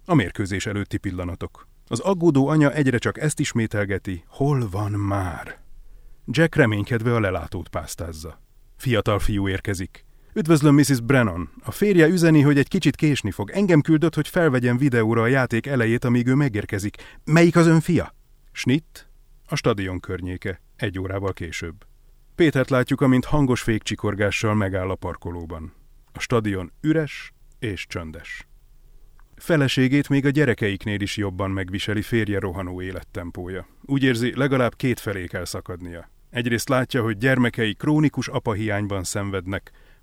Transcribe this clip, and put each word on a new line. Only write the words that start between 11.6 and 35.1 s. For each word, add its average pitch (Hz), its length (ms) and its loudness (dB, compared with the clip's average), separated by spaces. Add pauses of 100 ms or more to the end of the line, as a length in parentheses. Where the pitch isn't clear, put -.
A - 80 -8
férje 185 360 4
üzeni, 165 340 6
hogy 143 160 6
egy 135 100 2
kicsit - 280 0
késni 139 360 0
fog. 101 180 -6
Engem 180 320 4
küldött, 156 340 2
hogy 151 120 -2
felvegyem 127 500 2
videóra 117 440 2
a 113 60 2
játék 123 380 0
elejét, 123 400 0
amíg 120 220 2
ő 127 80 2
megérkezik. 104 600 -2 (280)
Melyik 170 320 6
az 170 120 6
ön 165 120 6
fia?" 151 360 -2 (360)
Schnitt, - 580 -4 (380)
a - 80 -4
stadion 95 440 -2
környéke, 92 640 -8 (140)
egy 92 240 -6
órával 95 340 -4
később. 82 520 -12 (500)
Pétert 139 340 4
látjuk, 127 320 2
amint 127 240 4
hangos 135 360 2
fékcsikorgással 104 920 -2
megáll 95 340 -2
a 92 60 -4
parkolóban. 82 800 -10 (400)
A - 60 -16
stadion 101 520 -2 (100)
üres 156 520 -2 (260)
és 104 280 -6
csöndes. 80 600 -12 (880)
Feleségét 139 760 2
még 139 160 2
a 143 40 4
gyerekeiknél 107 720 0
is 98 160 -6
jobban 98 340 -4
megviseli 95 500 -4
férje 104 380 0
rohanó 92 420 -6
élettempója. 90 840 -10 (140)
Úgy 139 220 -2
érzi, 123 320 2
legalább 131 400 0
két 123 240 -2
felé 98 260 -6